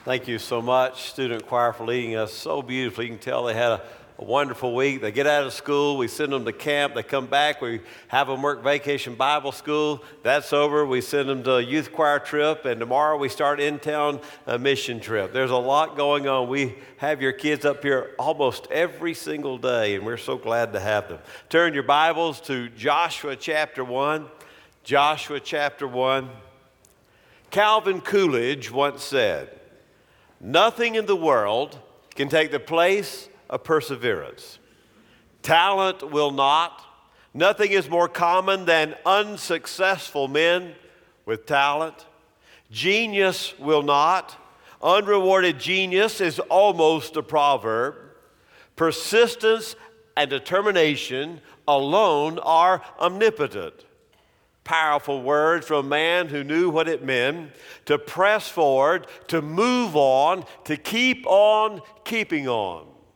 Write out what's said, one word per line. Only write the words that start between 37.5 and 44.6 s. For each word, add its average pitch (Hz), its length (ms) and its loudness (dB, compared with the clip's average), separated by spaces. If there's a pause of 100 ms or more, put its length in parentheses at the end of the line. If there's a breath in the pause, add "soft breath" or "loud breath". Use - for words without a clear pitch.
is 185 140 0
more 170 200 2
common 185 580 0
than 156 300 2 (100)
unsuccessful 185 1200 -2
men 170 460 2 (540 soft breath)
with 107 180 -6
talent. 143 600 0 (640 soft breath)
Genius 196 880 0
will 147 240 2
not. 151 520 2 (460 loud breath)